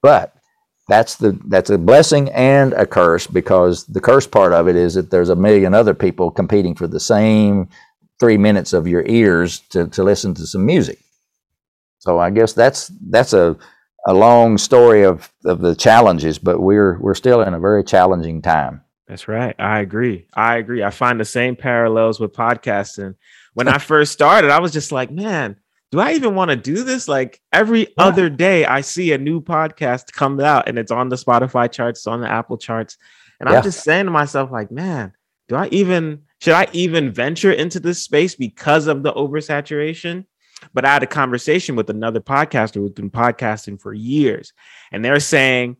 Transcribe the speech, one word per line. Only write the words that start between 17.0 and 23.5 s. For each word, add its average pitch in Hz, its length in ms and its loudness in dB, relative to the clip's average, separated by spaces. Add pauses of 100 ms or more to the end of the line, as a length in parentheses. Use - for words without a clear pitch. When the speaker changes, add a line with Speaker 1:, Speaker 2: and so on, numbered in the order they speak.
Speaker 1:
we're 98 140 -2
still 120 280 2
in 95 120 -2
a 82 60 -8
very 101 240 0
challenging 87 560 0
time. 71 420 -4 (240)
Speaker 2:
That's - 220 -18
right. 117 300 -6
I 107 220 -4
agree. 104 540 -6
I 117 220 0
agree. 113 260 -6
I 101 80 -4
find 120 280 -2
the 110 60 -4
same 123 320 -4
parallels 113 640 -2
with 107 120 -6
podcasting. 101 840 -6 (400)